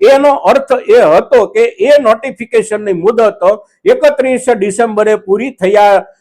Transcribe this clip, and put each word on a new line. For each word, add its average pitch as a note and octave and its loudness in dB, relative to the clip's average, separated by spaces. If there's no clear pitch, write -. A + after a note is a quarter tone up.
એનો C#4 4
અર્થ B3+ 0
એ A#3 4
હતો A3 2
કે A3 0
એ C#4 2
નોટિફિકેશનની A3 -4
મુદત G#3 -2
એકત્રીસ B3+ 0
ડિસેમ્બરે G#3+ -2
પૂરી G#3+ -4
થયા G3+ 0